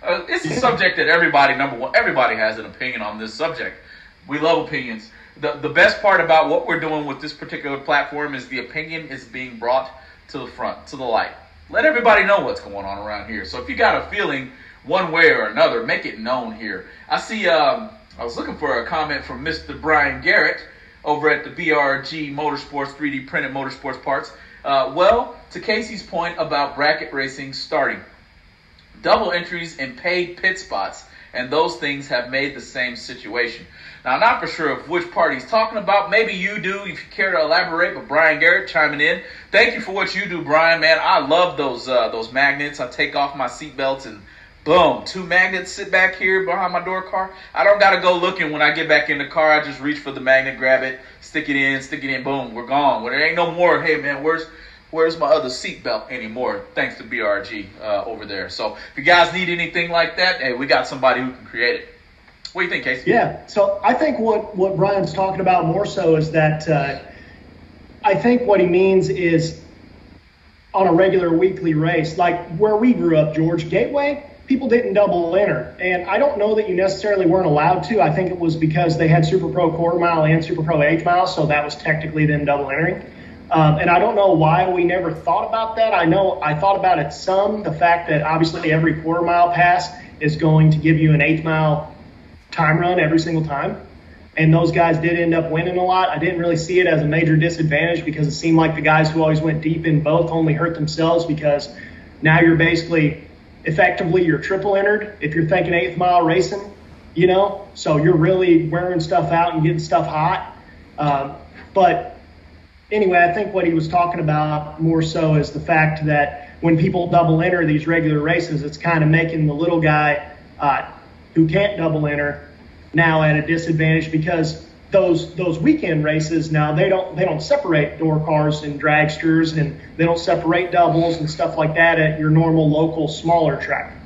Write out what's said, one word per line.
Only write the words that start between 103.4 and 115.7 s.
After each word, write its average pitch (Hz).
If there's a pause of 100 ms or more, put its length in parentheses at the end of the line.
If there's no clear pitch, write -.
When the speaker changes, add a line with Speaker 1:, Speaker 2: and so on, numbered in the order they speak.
Speaker 2:
effectively, 180
you're 151
triple 196
entered 208
if 156
you're 160
thinking 180
eighth 170
mile 175
racing, 175 (400)
you 170
know? 196
So 151
you're 165
really 170
wearing 175
stuff 170
out 170
and 156
getting 160
stuff 165
hot. 160 (420)
Um, 143 (400)
but - (720)
anyway, 190
I 175
think 202
what 175
he 165
was 156
talking 175
about 151
more 160
so 160
is 143
the 156
fact 156